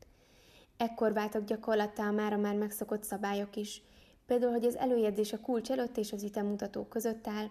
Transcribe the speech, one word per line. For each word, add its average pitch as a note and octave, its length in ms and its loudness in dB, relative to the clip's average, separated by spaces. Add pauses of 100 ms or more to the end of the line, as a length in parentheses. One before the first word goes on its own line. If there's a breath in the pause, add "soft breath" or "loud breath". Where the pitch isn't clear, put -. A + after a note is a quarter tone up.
(760 loud breath)
Ekkor A3+ 360 2
váltak G#3+ 320 0
gyakorlattá G#3+ 640 0
a G#3 40 2
mára G#3 240 2
már G#3 200 2
megszokott G#3 480 -2
szabályok G3+ 520 -2
is, G#3 260 -8 (440 loud breath)
például, B3 260 4
hogy A#3 120 2
az A#3+ 120 4
előjegyzés G#3+ 560 2
a G#3+ 80 -4
kulcs A#3 300 0
előtt B3 260 -2
és G#3+ 160 -2
az G3+ 100 -4
ütemmutató G#3 640 -2
között A3 420 -4
áll, G#3+ 240 -4